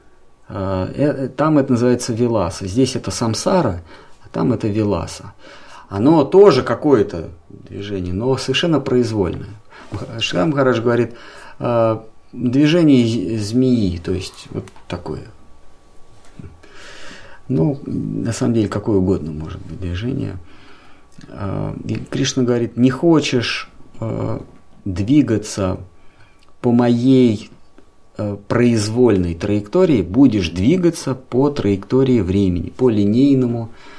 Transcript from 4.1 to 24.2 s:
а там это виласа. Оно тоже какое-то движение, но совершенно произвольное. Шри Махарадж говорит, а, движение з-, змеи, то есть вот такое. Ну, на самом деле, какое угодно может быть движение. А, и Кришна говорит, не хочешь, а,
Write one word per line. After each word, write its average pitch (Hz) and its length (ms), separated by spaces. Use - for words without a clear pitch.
а - 60
там - 240
это 113 140
виласа. 104 680
Оно 135 340
тоже 180 400
какое-то 113 680
движение, 98 640
но 123 240
совершенно 139 420
произвольное. 110 680
Шри 165 200
Махарадж 139 400
говорит, 117 360
а, 113 460
движение 139 720
з-, 110 380
змеи, 113 540
то 92 160
есть - 380
вот - 120
такое. - 360
Ну, 143 360
на 107 460
самом 120 220
деле, 107 160
какое 104 280
угодно 90 360
может 80 280
быть 82 200
движение. 98 560
А, 101 480
и 110 100
Кришна 131 480
говорит, 120 340
не 123 120
хочешь, 135 800
а, 110 420